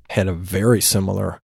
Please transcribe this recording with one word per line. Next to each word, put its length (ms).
had 180
a 60
very 480
similar 580